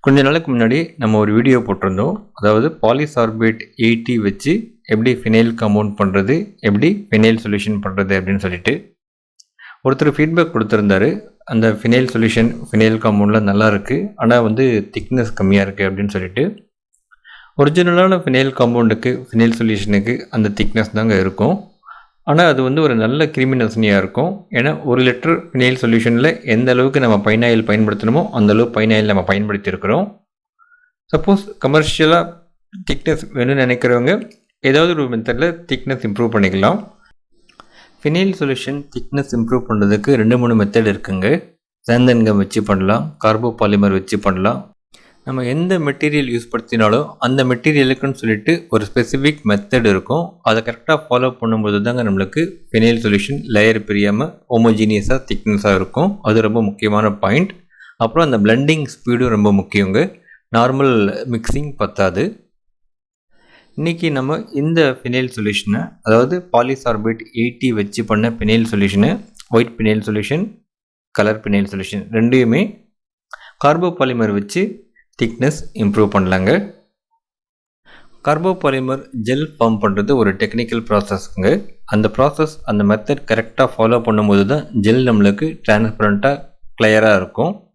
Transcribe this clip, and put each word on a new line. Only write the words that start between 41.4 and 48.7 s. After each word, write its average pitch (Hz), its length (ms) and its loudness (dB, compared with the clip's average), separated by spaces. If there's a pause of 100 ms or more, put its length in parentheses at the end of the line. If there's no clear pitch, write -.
சாந்தன் 120 420 4
கம் 104 180 2
வச்சு 110 160 -4 (100)
பண்ணலாம், 101 340 0 (200)
கார்போ 113 260 2 (100)
பாலிமர் 101 400 2
வச்சு 101 160 -6 (100)
பண்ணலாம். 95 340 -2 (680)
நம்ம 131 160 -6 (100)
எந்த 180 200 -2 (120)
மெட்டீரியல் 143 480 -2
யூஸ் 117 180 -6
படுத்தினாலும் 117 560 0 (180)
அந்த 131 240 0
மெட்டீரியலுக்குன்னு 135 720 0
சொல்லிட்டு 110 320 0 (220)